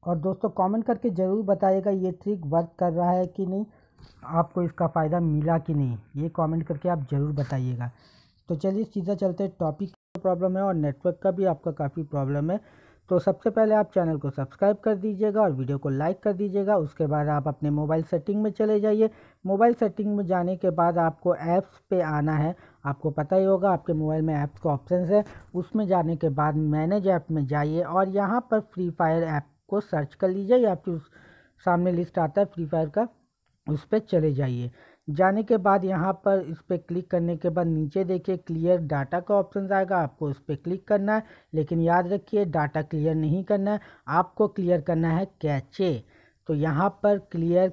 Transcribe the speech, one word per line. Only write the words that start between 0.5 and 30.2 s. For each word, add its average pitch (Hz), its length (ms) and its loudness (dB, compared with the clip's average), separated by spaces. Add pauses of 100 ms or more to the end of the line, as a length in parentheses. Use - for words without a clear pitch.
कमेंट 202 340 0
करके 233 260 -2
ज़रूर 185 340 0
बताइएगा 196 480 2
ये 185 200 0
ट्रिक 180 340 -6
वर्क 165 320 0
कर 180 140 2
रहा 175 180 2
है 180 160 2
कि 180 200 -6
नहीं, 190 180 -4 (600)
आपको 165 380 -2
इसका 170 240 -2
फ़ायदा 160 340 0
मिला 160 380 2
कि 160 160 -4
नहीं, 131 220 0 (180)
ये 147 220 -4
कमेंट 160 300 -2
करके 165 220 -4
आप 160 220 -2
ज़रूर 143 220 0
बताइएगा। 127 580 -4 (580)
तो 175 80 -2
चलिए 196 280 -2
सीधा 196 300 -4
चलते 190 300 -2
हैं, 185 160 -4
टॉपिक 160 320 -4 (260)
प्रॉब्लम 185 380 0
है 190 60 -2
और 196 120 0
नेटवर्क 156 480 -2
का 196 80 2
भी 185 140 0
आपका 165 280 -2
काफ़ी 151 320 -6
प्रॉब्लम 143 460 -2
है। 202 80 -2 (520)
तो 185 80 4
सबसे 190 320 0
पहले 214 240 2
आप 214 180 2
चैनल 165 260 0
को 139 120 -4
सब्सक्राइब 196 480 0
कर 220 180 0
दीजिएगा 208 460 0
और 185 100 4
वीडियो 131 260 -2
को 147 120 -4
लाइक 151 300 -2
कर 208 120 0
दीजिएगा। 202 460 0
उसके 156 280 -2
बाद 147 220 0
आप 147 200 0
अपने 147 240 -2
मोबाइल 151 320 0
सेटिंग 185 380 -2
में 214 100 0
चले 214 280 0
जाइए। 214 300 2 (340)
मोबाइल 202 320 4
सेटिंग 208 400 -2
में 202 100 -2
जाने 180 300 0
के 185 160 0
बाद 170 280 2
आपको 165 360 0
ऐप्स 170 440 -2 (100)
पे 180 120 2
आना 151 340 0
है। 156 180 0 (300)
आपको 147 280 -4
पता 151 240 0
ही 190 80 4
होगा, 190 280 2
आपके 175 220 -2
मोबाइल 156 280 0
में 160 120 0
ऐप्स 143 260 -4
का 160 100 -2
ऑप्शंस 175 400 -2
है, 208 140 4 (300)
उसमें 208 320 -2
जाने 170 300 0
के 160 140 -2
बाद 147 260 0
मैनेज 156 520 0
ऐप 175 220 0
में 151 160 0
जाइए 151 360 -2
और 185 280 0
यहाँ 202 400 0
पर 220 120 2
फ्री 180 300 -6
फायर 165 320 2
ऐप 151 220 -4 (220)
को 196 120 -2
सर्च 151 340 -4
कर 190 140 -2